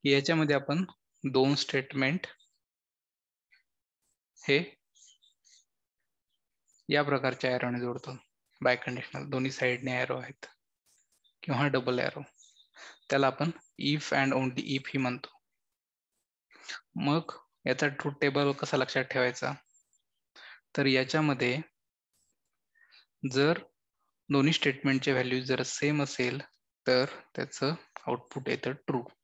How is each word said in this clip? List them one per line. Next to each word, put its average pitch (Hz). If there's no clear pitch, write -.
याच्यामध्ये 143
आपण 147
दोन 135
statement 135
हे 143
या 147
प्रकारच्या 131
ॲरोने 123
जोडतो. 123
बायकंडिशनल, 127
दोन्ही 131
साइडने 127
ॲरो 127
आहेत 127
किंवा 139
double 127
arrow, -
त्याला 135
आपण 143
if 147
and 135
only 127
if 139
ही 139
म्हणतो. 127
मग 143
याचा 135
truth 143
table 143
कसा -
लक्षात 131
ठेवायचा? 127
तर 143
याच्यामध्ये 131
जर 139
दोन्ही 139
स्टेटमेंटचे 135
व्हॅल्यू 127
जर 131
same 147
असेल, 127
तर 127
त्याचं 139
output 131
येतं 131
true 131